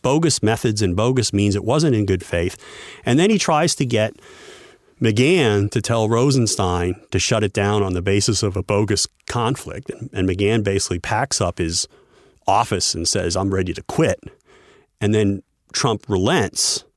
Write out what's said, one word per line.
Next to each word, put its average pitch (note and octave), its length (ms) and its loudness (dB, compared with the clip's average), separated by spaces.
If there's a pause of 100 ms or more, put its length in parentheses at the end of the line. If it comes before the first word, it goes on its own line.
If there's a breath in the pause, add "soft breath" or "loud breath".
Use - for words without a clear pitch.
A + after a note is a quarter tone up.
bogus D3+ 420 0
methods G#2+ 380 0
and F#2 160 0
bogus A#2+ 380 0
means. G2+ 200 2
It G2 100 -4
wasn't C#3+ 300 2
in G#2+ 120 2
good F#2+ 180 0
faith. F2 320 -2 (480 loud breath)
And B2 140 2
then F#3 100 4
he A3 80 4
tries E3 380 0
to C#3+ 100 -2
get A2 320 0 (840 loud breath)
McGahn A#2 720 4
to G#2+ 100 0
tell A2+ 260 0
Rosenstein G#2+ 880 2 (160)
to F#2+ 80 0
shut G#2+ 260 0
it G2+ 80 -2
down G2+ 300 2
on F#2+ 100 -2
the F2+ 80 -2
basis G2 420 0
of G2+ 140 -2
a F#2+ 60 -2
bogus G#2 440 0 (200)
conflict. - 640 -4
And, - 240 -10
and F#2+ 120 -2
McGahn G2+ 380 0
basically G2 360 -2
packs A#2+ 420 -4
up F2 160 -4
his E2 280 -2 (600 soft breath)
office G2+ 480 0
and F2 120 -4
says, F2 300 -2
"I'm F#2+ 160 0
ready F#2 220 -2
to - 80 -12
quit." - 380 0 (840 soft breath)
And G#2+ 120 2
then G2+ 280 2 (320)
Trump A2+ 340 -2
relents. G#2 760 0 (120)